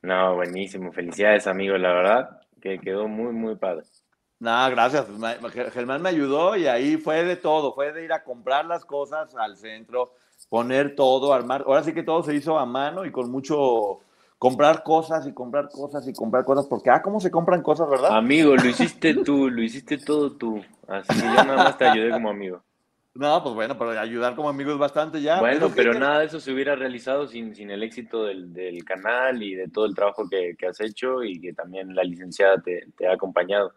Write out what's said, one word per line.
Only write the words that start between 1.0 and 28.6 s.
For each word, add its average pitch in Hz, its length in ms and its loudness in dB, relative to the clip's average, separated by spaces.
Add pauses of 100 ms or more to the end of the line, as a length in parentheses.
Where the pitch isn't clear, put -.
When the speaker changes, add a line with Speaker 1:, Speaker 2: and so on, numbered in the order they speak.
Speaker 1:
amigo, 98 300 0
la 92 160 2
verdad, 104 480 2 (200)
que 95 180 -6
quedó 98 280 -4
muy, 113 260 -6
muy 113 220 -6
padre. 90 280 -6 (560)
Speaker 2:
No, 120 300 2
gracias. 127 400 2
Ma-, 113 260 -6 (160)
Ge-, 117 200 -8
Germán 127 300 -6
me 185 80 -2
ayudó 160 460 2
y 170 120 0
ahí 135 300 2
fue 156 260 0
de 175 120 -2
todo. 151 380 0
Fue 143 180 -4
de 160 140 -12
ir 160 80 -4
a 156 100 -4
comprar 127 420 -2
las 170 200 -6
cosas 143 500 -8
al 107 220 -6
centro, 110 560 -6 (360)
poner 131 460 0
todo, 131 380 4
armar. 127 320 0
Ahora 139 180 4
sí 156 100 -4
que 165 100 -4
todo 165 200 0
se 147 120 -2
hizo 156 240 0
a 131 60 0
mano 143 400 -4
y 143 60 -8
con 123 200 -4
mucho 131 680 0 (380)
comprar 143 460 6
cosas 156 420 0
y 143 80 -10
comprar 127 360 -6
cosas 139 380 -10
y 131 60 -10
comprar 120 320 0
cosas, 139 220 2
porque, 120 240 2
ah, 147 100 6
¿cómo 208 180 -2
se 185 120 -2
compran 170 320 2
cosas, 151 260 2
verdad? 139 260 4
Speaker 1:
Amigo, 139 400 6
lo 127 120 6
hiciste 156 480 2
tú, 135 340 2
lo 117 140 -2
hiciste 131 340 -6
todo 147 400 -2
tú. 110 240 -6 (260)
Así 95 240 -8
que - 160 2
yo - 160 6
nada 135 120 2
más - 220 4
te 131 80 4
ayudé 117 260 4
como 117 180 -2
amigo. 98 320 -8 (540)
Speaker 2:
No, 147 260 2
pues 131 140 -6
bueno, 113 240 -4
pero 113 200 -4
ayudar 117 360 -4
como 147 120 -4
amigo 139 240 -4
es 147 60 -4
bastante 151 460 -2
ya. 160 160 2
Speaker 1:
Bueno, 123 180 2
Speaker 2:
Eso 160 120 2
sí - 60 -6
Speaker 1:
pero 120 180 4
Speaker 2:
que 120 60 0
Speaker 1:
nada 147 200 2
de 156 80 2
eso 156 120 -10
se 135 140 -8
hubiera 139 220 0
realizado 131 520 -4
sin, 113 280 -12
sin 101 160 -14
el 101 100 -6
éxito 113 440 -6
del, 92 280 -8
del 87 320 -10